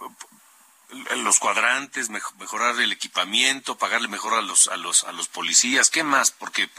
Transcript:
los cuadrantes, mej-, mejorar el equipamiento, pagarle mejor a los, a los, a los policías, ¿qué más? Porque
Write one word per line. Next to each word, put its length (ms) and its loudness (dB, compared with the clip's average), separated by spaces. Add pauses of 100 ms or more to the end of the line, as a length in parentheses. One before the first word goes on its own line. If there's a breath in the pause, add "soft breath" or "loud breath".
(1200)
los 160 4
cuadrantes, 720 0
mej-, 280 -10
mejorar 400 -2
el 140 2
equipamiento, 840 -2
pagarle 300 0
mejor 260 -2
a 80 2
los, 260 4
a 80 -4
los, 280 0
a 80 -10
los 160 -8
policías, 600 2
¿qué 140 0
más? 260 4
Porque 380 -4 (100)